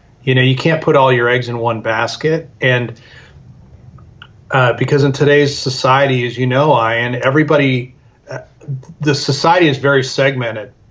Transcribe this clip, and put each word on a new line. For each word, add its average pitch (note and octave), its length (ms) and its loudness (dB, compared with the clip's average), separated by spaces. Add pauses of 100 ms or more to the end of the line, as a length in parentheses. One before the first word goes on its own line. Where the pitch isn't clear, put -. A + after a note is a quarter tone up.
(220)
You C3 120 0
know, B2+ 80 2
you C3 140 2
can't E3 260 -2
put D3+ 140 2
all C3 160 4
your A#2+ 160 2
eggs B2 200 -2
in A#2+ 100 -6
one A2+ 240 -4
basket. A#2 680 -4 (100)
And, A#2+ 400 -2 (1500)
uh, B2+ 220 2
because C3+ 320 0
in C#3 80 2
today's C#3+ 440 2
society, C3 680 0
as A#2+ 100 -8
you B2+ 100 -2
know, C#3 280 2
Ian, A#2 400 -2
everybody, C3+ 800 0 (340)
uh, C3 120 -12 (600)
the D3 140 0
society E3 540 2
is C3+ 100 0
very C3+ 240 2
segmented B2+ 680 -4 (180)